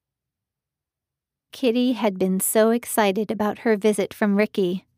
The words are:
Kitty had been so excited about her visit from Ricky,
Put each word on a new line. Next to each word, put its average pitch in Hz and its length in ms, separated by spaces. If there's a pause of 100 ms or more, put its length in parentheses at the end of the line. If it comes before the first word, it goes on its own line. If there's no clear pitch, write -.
(1500)
Kitty 247 400
had 208 260
been 190 220
so 220 300
excited 214 600
about 208 300
her 226 160
visit 202 380
from 208 220
Ricky, 196 500 (120)